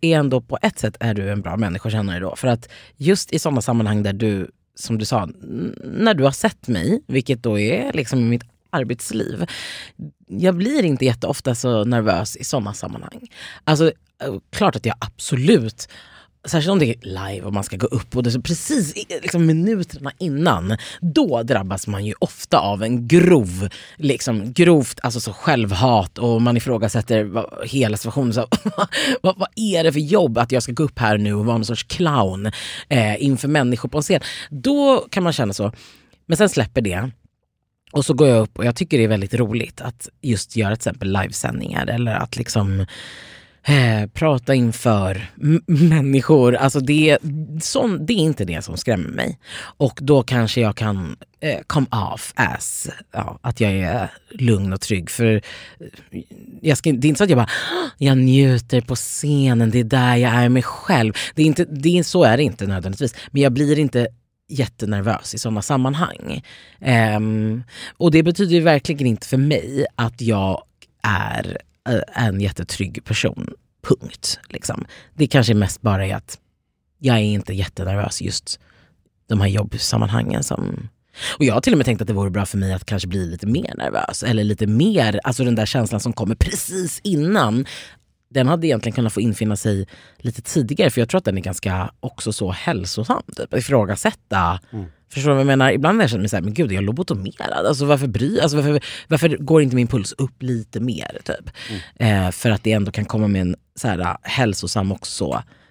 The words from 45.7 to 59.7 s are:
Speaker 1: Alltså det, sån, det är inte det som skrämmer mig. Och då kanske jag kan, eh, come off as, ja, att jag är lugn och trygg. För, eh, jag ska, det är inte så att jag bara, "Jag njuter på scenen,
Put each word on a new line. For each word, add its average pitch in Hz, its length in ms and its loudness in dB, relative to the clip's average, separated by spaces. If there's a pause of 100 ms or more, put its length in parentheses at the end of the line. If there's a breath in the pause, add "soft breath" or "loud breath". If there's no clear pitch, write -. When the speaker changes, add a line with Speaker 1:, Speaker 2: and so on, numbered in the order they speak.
Speaker 1:
Alltså 135 240 2
det, 147 380 4 (440)
sån, 208 440 -2
det 240 60 0
är 233 60 0
inte 156 260 0
det 85 200 -4
som 82 120 -10
skrämmer 90 320 -2
mig. - 300 -6 (220 loud breath)
Och - 420 -4
då 139 200 4
kanske 120 380 0
jag 110 160 0
kan, 95 400 -4 (240)
eh, 147 260 -4
come 139 240 0
off - 460 -6
as, - 540 -4 (220)
ja, - 300 -8
att - 180 -4
jag 104 120 2
är 95 380 -2 (200)
lugn 107 420 0
och 95 80 -4
trygg. 92 300 -4
För, 113 240 2
eh, - 880 -10 (400)
jag 151 160 2
ska, 160 140 2
det 127 140 2
är - 20 6
inte 143 100 2
så 208 60 2
att 190 60 6
jag 135 80 6
bara, 113 120 2 (480 loud breath)
"Jag 135 200 4
njuter 127 640 4
på 127 160 -4
scenen, 131 760 2